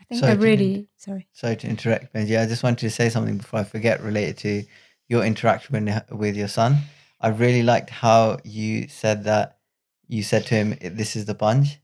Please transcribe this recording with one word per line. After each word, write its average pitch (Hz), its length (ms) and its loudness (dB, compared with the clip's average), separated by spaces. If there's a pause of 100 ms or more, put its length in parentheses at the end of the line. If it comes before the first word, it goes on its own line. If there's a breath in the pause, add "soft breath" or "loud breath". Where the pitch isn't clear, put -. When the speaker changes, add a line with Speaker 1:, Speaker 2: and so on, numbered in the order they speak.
Speaker 1:
I - 40 -20
think 240 160 -6
Speaker 2:
Sorry 240 120 4
Speaker 1:
I 208 40 4
Speaker 2:
to 202 60 2
Speaker 1:
really, 196 320 4
Speaker 2:
in-, 202 220 -10
Speaker 1:
sorry. 196 360 -12
Speaker 2:
sorry 117 240 -4
to 117 120 -10
interrupt, 113 440 -2
Benji. 110 280 0
I 113 60 0
just 113 160 -4
wanted 120 180 2
to 110 100 -2
say 117 180 0
something 107 300 -2
before - 220 -6
I 98 40 -2
forget 110 380 -2
related 107 360 -4
to 104 260 -4 (440 soft breath)
your 117 160 2
interaction 110 600 0
with, 104 260 -4
with 104 240 -4
your 104 120 -4
son. 120 280 2 (440 loud breath)
I 113 80 0
really 120 360 2
liked 117 260 2
how 113 540 4
you 110 440 -6
said 107 360 -2
that 104 300 0 (540)
you 110 140 -4
said 110 240 0
to - 80 0
him, 107 260 0
"This 104 360 -8
is 104 80 -6
the 101 100 -8
bunj. 127 500 0